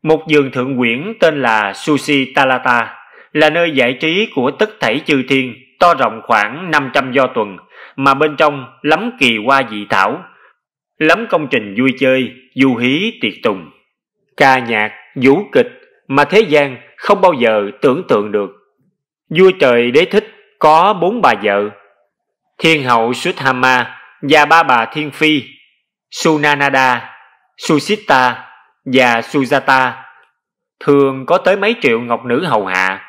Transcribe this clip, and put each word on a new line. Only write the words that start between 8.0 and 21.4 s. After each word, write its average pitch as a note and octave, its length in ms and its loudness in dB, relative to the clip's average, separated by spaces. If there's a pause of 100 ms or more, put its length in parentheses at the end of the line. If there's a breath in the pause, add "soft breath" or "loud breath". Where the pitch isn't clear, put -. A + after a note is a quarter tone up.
bên D3+ 220 0
trong C#3+ 300 -2 (160)
lắm F3 380 -2
kỳ A#2+ 260 0
hoa C3+ 240 2
dị G#2 200 -10
thảo, A2 340 -2 (760 soft breath)
lắm F3+ 320 0
công D#3 180 -2
trình G#2 320 -4
vui C3 200 0
chơi, C3 320 0 (240)
du C3 200 2
hí C#3+ 460 -4
tiệc G#2+ 120 -4 (100)
tùng, F#2+ 280 -4 (680)
ca C3 220 4
nhạc, A2 320 -4 (240)
vũ C#3 360 2
kịch B2 160 2 (400)
mà C#3+ 180 0
thế F#3 140 2
gian D3 380 0 (200)
không G3 240 0
bao F3+ 120 4
giờ A2 380 0 (100)
tưởng C#3+ 260 0
tượng G#2+ 240 0
được. G2+ 180 -2 (800)
Vua F#3 300 4
trời A#2+ 320 2
Đế D#3 140 4
Thích G3+ 280 -4 (260)
có D#3+ 340 4
bốn G3 280 -2
bà C3 120 2 (100)